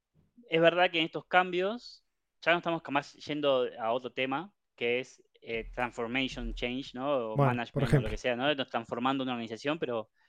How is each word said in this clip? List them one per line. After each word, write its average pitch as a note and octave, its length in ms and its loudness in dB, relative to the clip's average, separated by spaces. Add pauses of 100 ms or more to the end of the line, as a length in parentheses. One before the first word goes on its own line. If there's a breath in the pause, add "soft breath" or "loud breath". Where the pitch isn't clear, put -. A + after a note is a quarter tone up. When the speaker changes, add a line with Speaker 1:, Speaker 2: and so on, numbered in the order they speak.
(500)
Speaker 1:
es E3 100 2
verdad E3+ 300 6
que E3+ 80 0
en D#3+ 80 2
estos D#3 200 -6
cambios, F#3 760 0 (380)
ya D#3+ 100 4
no F3 60 4
estamos E3 240 -2
jamás C#3 320 -4
yendo C#3+ 520 0 (140)
a A2+ 120 0
otro B2 200 -4
tema, C3+ 400 -4 (240)
que A#2+ 240 0
es, - 220 -14 (200)
eh, A2+ 320 -6
transformation A#2+ 800 -4
change, B2+ 400 -6
¿no? B2+ 400 -2
O C3 40 0
Speaker 2:
Bueno, B2+ 240 2 (100)
por C#3 100 0
Speaker 1:
management, C#3+ 140 4
o C#3 60 6
lo - 60 -2
Speaker 2:
ejemplo. - 20 -4
Speaker 1:
que A2 60 -4
sea, B2 200 0
¿no? C#3 180 2
Nos C3+ 160 -4
transformando B2+ 540 -2
una B2+ 80 -4
organización, A#2 460 -4
pero B2 320 -4 (180)